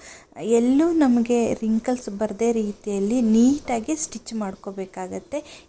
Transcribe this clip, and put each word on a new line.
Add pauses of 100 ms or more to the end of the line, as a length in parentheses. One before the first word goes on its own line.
(420)
ಎಲ್ಲೂ
ನಮಗೆ
wrinkles
ಬರದೇ
ರೀತಿಯಲ್ಲಿ
ನೀಟಾಗಿ
ಸ್ಟಿಚ್
ಮಾಡ್ಕೋಬೇಕಾಗತ್ತೆ. (300)